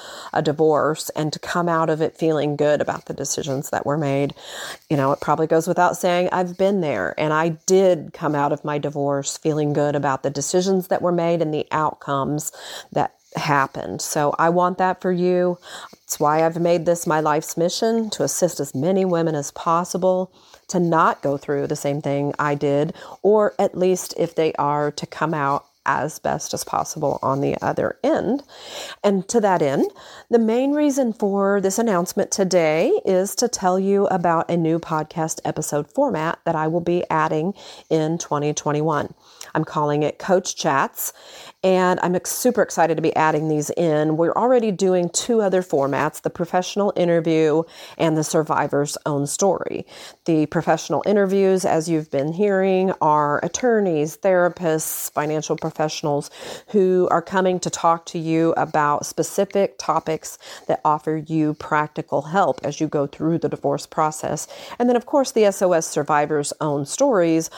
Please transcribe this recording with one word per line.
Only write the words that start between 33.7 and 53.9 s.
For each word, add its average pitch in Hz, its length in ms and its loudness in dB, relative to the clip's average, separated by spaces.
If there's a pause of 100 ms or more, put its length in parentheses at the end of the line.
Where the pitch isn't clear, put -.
you 196 280 2
about 175 420 0
a 175 80 0
new 165 200 2
podcast 160 680 -4
episode 156 440 -4
format 175 540 -2
that 165 100 0
I 156 120 0
will 170 160 -2
be 175 260 0
adding 156 460 0 (340)
in 160 300 0
twenty 147 340 -2
twenty-one. 151 640 -2 (400)
I'm 156 100 0
calling 147 380 0
it - 160 -2
Coach 190 380 0
Chats, 156 580 -2 (500)
and 185 380 4
I'm 180 120 0
ex-, 180 180 -4
super 247 280 0
excited 165 360 2
to 156 60 -4
be 165 140 0
adding 156 320 2
these 151 220 0
in. 156 480 2
We're 170 140 2
already 233 380 2
doing 180 380 2
two 226 320 0
other 190 220 2
formats, 139 580 0
the - 80 -4
professional 185 680 -2
interview 165 680 2 (340)
and 160 180 2
the 156 100 0
survivor's 147 840 0
own 143 200 -2
story. - 600 -2 (400)
The 156 200 2
professional 160 600 0
interviews, 196 580 2
as 160 240 0
you've 160 220 -2
been 143 240 -2
hearing, 190 640 2
are 151 420 2
attorneys, 185 760 0